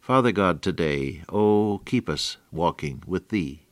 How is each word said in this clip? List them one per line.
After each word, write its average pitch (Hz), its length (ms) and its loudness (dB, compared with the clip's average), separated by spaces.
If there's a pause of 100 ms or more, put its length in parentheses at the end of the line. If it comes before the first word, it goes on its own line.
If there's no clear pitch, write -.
Father 127 320 2
God, 90 280 2
today, 76 680 -2
oh, 104 560 2
keep 123 240 -2
us - 280 -4 (140)
walking 76 560 -4
with 87 220 -6
Thee. 78 440 -4